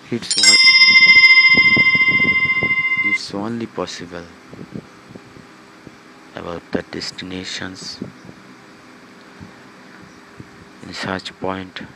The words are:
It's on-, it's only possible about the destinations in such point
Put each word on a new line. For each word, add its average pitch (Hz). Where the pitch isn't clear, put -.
It's -
on-, -
it's -
only 113
possible 87
about 85
the 87
destinations 92
in 92
such 95
point 95